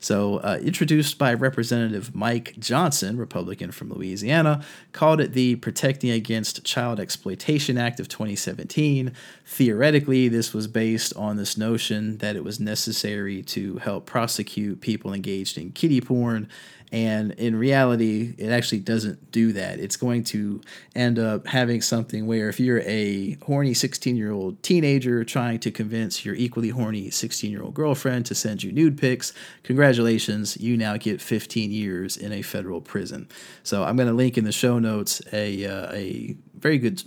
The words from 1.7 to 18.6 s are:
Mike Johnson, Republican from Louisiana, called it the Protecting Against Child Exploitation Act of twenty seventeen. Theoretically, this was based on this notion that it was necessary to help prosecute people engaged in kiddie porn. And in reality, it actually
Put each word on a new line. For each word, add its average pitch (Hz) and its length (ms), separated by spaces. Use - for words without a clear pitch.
Mike 117 440
Johnson, 123 580
Republican 92 540
from - 180
Louisiana, 113 760
called 156 260
it - 140
the 123 240
Protecting 123 540
Against 113 520
Child 120 380
Exploitation 123 800
Act 120 220
of 92 80
twenty 104 280
seventeen. 131 760
Theoretically, 131 840
this 117 240
was 107 140
based 113 500
on 104 220
this - 180
notion 107 640
that 104 180
it - 80
was 104 160
necessary 104 840
to 98 340
help 101 260
prosecute 104 760
people 104 320
engaged 98 420
in 87 160
kiddie 139 300
porn. 120 480
And 107 400
in 113 240
reality, 117 840
it 107 120
actually 117 280